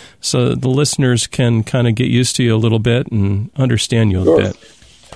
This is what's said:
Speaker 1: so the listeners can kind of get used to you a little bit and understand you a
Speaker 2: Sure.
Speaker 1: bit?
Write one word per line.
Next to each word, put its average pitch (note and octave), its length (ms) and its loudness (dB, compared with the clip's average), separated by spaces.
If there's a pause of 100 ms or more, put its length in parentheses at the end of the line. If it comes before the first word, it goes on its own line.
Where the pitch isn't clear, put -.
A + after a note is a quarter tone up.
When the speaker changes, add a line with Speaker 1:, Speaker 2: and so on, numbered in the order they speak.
(200)
Speaker 1:
so B2 360 -2
the B2 120 -4
listeners C3 600 0
can A#2 360 0
kind A#2+ 240 0
of A2+ 60 2
get B2 140 0
used A#2+ 300 0
to B2+ 60 0
you A2+ 120 2
a - 20 2
little A2 220 2
bit A#2+ 320 0
and G2+ 440 -2
understand A#2 560 0
you F#2 100 0
a F2+ 40 0
Speaker 2:
Sure. D#3+ 160 4
Speaker 1:
bit? F#2+ 160 -4 (580)